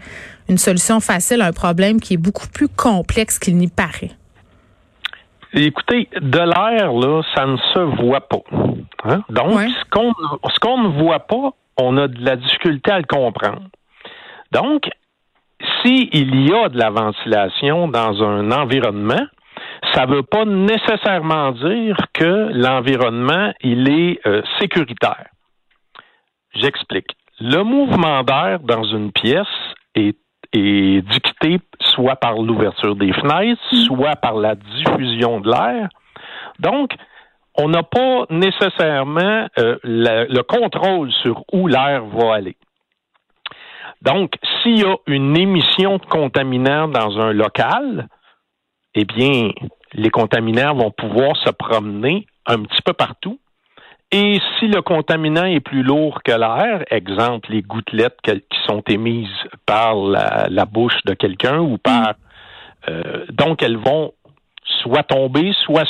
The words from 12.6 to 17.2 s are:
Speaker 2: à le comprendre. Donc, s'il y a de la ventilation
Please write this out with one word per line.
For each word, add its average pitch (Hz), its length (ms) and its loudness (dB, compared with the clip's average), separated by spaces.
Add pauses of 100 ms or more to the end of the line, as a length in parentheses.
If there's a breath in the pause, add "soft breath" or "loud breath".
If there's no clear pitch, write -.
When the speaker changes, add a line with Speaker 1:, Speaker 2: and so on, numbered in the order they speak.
Speaker 2:
à 196 60 2
le 165 80 -2
comprendre. 120 560 -2 (920 loud breath)
Donc, 262 380 0 (920)
s'il 143 640 4
y 160 60 6
a 220 160 2
de 123 80 -4
la 110 120 2
ventilation 110 1000 0